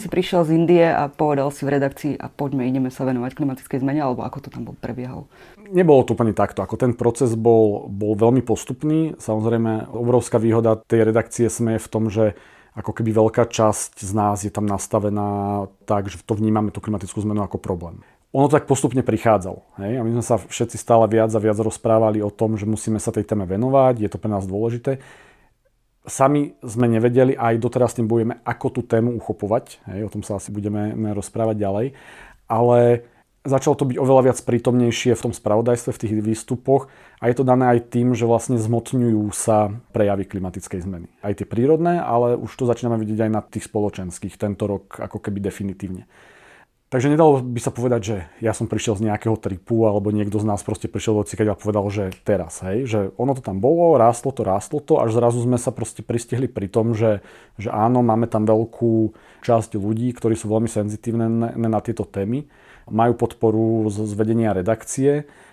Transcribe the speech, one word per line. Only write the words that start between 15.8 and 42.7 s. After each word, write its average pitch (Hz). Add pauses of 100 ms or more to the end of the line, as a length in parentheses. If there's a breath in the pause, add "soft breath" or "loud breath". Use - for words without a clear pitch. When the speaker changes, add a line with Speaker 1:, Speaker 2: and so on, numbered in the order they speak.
Speaker 2:
tak, 101
že 87
to -
vnímame 107
tú -
klimatickú 101
zmenu 104
ako 95
problém. 90 (320 soft breath)
Ono 139
to 147
tak 143
postupne 131
prichádzalo, 104 (160)
hej? 104
A 120
my 117
sme -
sa 113
všetci -
stále 113
viac 110
a 110
viac 107
rozprávali 110
o 104
tom, 110
že 104
musíme 107
sa -
tej 107
téme 101
venovať, 127
je 98
to 95
pre 110
nás 98
dôležité. 117 (1040 loud breath)
Sami 147
sme 120
nevedeli, 120
aj 117
doteraz 120
s -
tým 113
bojujeme, 117
ako 127
tú -
tému 117
uchopovať, -
hej? 101
O 98
tom 104
sa 101
asi 101
budeme 104 (240)
rozprávať 110
ďalej. 101 (600 loud breath)
Ale 120 (340 loud breath)
začalo 135
to 139
byť 123
oveľa 131
viac 120
prítomnejšie 120
v -
tom 113
spravodajstve, 117
v -
tých 104
výstupoch 123 (320 loud breath)
a 113
je 123
to 139
dané 127
aj 120
tým, 123
že 113
vlastne 117
zmotňujú 117
sa 107 (160)
prejavy 101
klimatickej 92
zmeny. 87 (160)
Aj 104
tie -
prírodné, 160
ale 120
už -
to 120